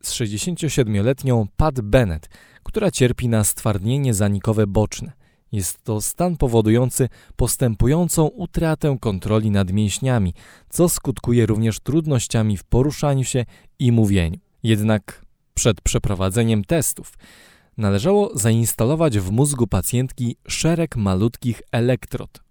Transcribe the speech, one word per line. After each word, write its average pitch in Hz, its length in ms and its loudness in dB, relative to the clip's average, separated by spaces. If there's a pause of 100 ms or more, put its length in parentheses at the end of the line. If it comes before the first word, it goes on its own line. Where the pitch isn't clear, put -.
z - 100 -8
sześćdziesięciosioedmioletnią 117 1300 -2 (100)
Pat 151 240 0
Bennett, 104 480 0 (340)
która 208 280 -2
cierpi 123 380 0
na 110 160 2
stwardnienie 117 680 -2
zanikowe 101 520 2
boczne. 104 460 -2 (400)
Jest - 320 -6
to 107 160 -2
stan 175 360 -2
powodujący 117 720 2 (280)
postępującą 139 880 2
utratę 160 760 -2
kontroli 107 500 0
nad 98 220 0
mięśniami, 107 640 0 (340)
co 175 200 2
skutkuje 120 580 0
również 110 340 0
trudnościami 123 760 0
w - 80 -12
poruszaniu 139 600 0
się 123 200 -2 (340)
i 123 140 2
mówieniu. 98 460 2 (240)
Jednak 107 600 0 (300)
przed - 260 0
przeprowadzeniem 104 840 0
testów - 480 -4 (640)
należało 117 580 2
zainstalować 113 840 2
w 92 120 -2
mózgu 127 360 0
pacjentki 120 680 -4 (120)
szereg 165 480 -2
malutkich 107 680 0 (100)
elektrod 123 800 -4